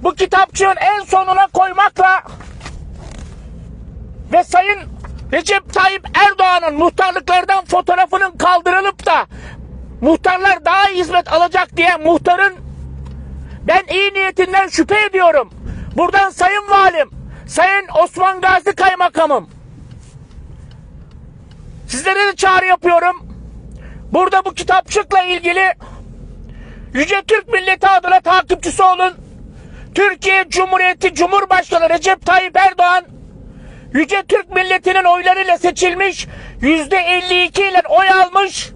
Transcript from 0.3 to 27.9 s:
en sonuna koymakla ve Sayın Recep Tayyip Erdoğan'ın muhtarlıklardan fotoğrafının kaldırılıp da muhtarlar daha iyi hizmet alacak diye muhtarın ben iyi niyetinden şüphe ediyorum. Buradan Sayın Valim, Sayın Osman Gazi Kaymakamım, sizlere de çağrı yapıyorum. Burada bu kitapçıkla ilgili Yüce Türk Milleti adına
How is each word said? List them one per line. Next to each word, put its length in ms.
en 280
sonuna 440
koymakla 760
ve 100
Sayın 360
Recep 420
Tayyip 400
Erdoğan'ın 640
muhtarlıklardan 880
fotoğrafının 680
kaldırılıp 760
da 200
muhtarlar 640
daha 240
iyi 100
hizmet 340
alacak 440
diye 200
muhtarın 580
ben 160
iyi 200
niyetinden 540
şüphe 380
ediyorum. 440
Buradan 340
Sayın 400
Valim, 400
Sayın 400
Osman 380
Gazi 340
Kaymakamım, 720
sizlere 400
de 80
çağrı 300
yapıyorum. 640
Burada 320
bu 80
kitapçıkla 680
ilgili 520
Yüce 280
Türk 260
Milleti 400
adına 320